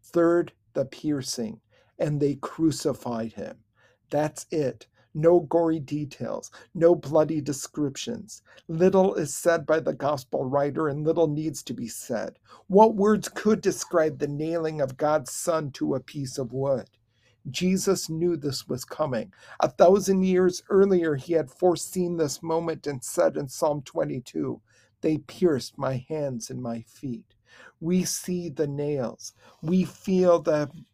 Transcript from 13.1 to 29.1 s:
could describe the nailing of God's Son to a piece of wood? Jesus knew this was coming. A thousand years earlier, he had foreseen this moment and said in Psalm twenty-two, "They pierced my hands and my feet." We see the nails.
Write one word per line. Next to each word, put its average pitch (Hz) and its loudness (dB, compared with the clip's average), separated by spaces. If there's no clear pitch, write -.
could - 0
describe 160 0
the 143 -4
nailing 156 -4
of 131 -4
God's 151 0
Son 160 -2
to 151 -4
a 127 -4
piece 139 -10
of 123 -6
wood? 131 -2
Jesus 185 0
knew 165 -2
this 139 -6
was - -6
coming. 135 -4
A - 2
thousand 190 4
years 185 2
earlier, 190 4
he 143 -4
had 151 0
foreseen 175 0
this 151 -2
moment 165 -4
and 139 -6
said 160 0
in 143 -6
Psalm 147 -2
twenty-two, 147 -6
"They 156 0
pierced 151 -2
my 131 -4
hands 139 -6
and 127 -10
my 117 -8
feet." - -12
We 180 0
see 175 -6
the 147 -2
nails. 143 -6